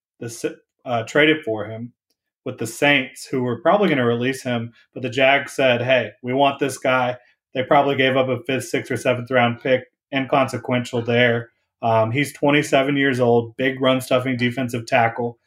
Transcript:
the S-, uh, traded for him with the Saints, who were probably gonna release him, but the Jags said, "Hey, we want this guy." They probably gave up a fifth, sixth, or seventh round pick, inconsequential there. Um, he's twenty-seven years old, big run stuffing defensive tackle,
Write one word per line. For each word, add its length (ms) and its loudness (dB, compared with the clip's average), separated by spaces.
the 60 -12
S-, 200 -10
uh, 180 -2
traded 400 2
for 220 -6
him 280 -12
with 140 -10
the 80 -4
Saints, 580 0
who 160 -4
were 200 -4
probably 280 2
gonna 160 2
release 380 -2
him, 280 -4
but 80 -10
the 80 -6
Jags 420 2
said, 300 2
"Hey, 300 2
we 100 -4
want 260 2
this 180 -2
guy." 400 0
They 100 -4
probably 320 2
gave 200 2
up 140 0
a 140 -2
fifth, 220 -4
sixth, 260 -6
or 60 -4
seventh 340 -2
round 300 2
pick, 240 0
inconsequential 880 -2
there. 480 2
Um, 300 2
he's 200 -2
twenty-seven 640 0
years 240 0
old, 380 2
big 240 -2
run 180 2
stuffing 380 -2
defensive 480 -4
tackle, 600 -2